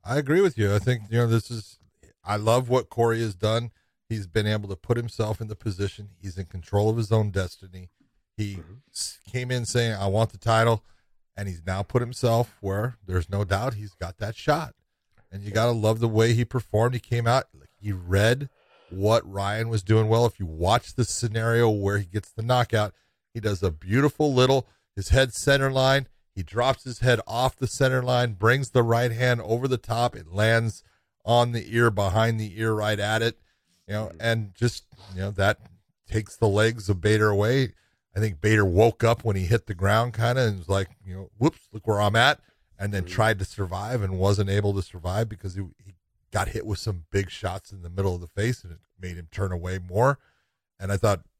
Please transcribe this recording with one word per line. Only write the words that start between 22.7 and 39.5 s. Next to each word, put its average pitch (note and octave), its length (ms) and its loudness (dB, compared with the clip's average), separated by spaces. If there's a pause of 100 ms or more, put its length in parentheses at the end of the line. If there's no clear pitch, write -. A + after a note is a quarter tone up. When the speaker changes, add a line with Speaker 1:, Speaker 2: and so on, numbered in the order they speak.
Speaker 1:
he A#2 60 -8
does G2+ 240 -2
a F#2 80 0
beautiful C3+ 600 0
little, B2+ 340 2 (280)
his G2 140 -8
head C3+ 240 4
center C3+ 380 2
line. C3 360 2 (280)
He F#2+ 80 -8
drops A#2+ 400 -2
his B2+ 160 -12
head A#2+ 260 4
off B2 300 -2
the B2+ 120 -4
center C3 360 0
line, B2 300 0
brings A#2 380 2
the B2 120 4
right A#2 280 2
hand A#2+ 300 0
over A#2 280 -2
the B2+ 80 0
top. A#2 380 -2
It D#2 180 -16
lands A2 500 0 (400)
on A#2+ 300 4
the A2+ 220 -8
ear, A#2 140 6
behind G#2+ 500 0
the G#2+ 200 -8
ear, A2 140 -2
right G#2+ 260 -2
at G#2+ 220 0
it, A#2 180 -2 (480)
you G2 60 -8
know, G#2+ 140 -4
Speaker 2:
Mm-hmm. E2 120 -16
Speaker 1:
and A2 340 -2
just, - 300 -2 (300)
you F#2 80 -8
know, G2+ 100 -4
that G2 280 2 (500)
takes A2 260 -4
the A2+ 140 2
legs G#2+ 400 0
of F#2+ 100 0
Bader G#2+ 300 4
away. A2 440 0 (420)
I F#2 40 -4
think G#2 220 -4
Bader G#2+ 240 6
woke G2+ 380 4
up A2+ 220 2
when G#2 120 0
he F#2+ 80 -2
hit G#2+ 220 0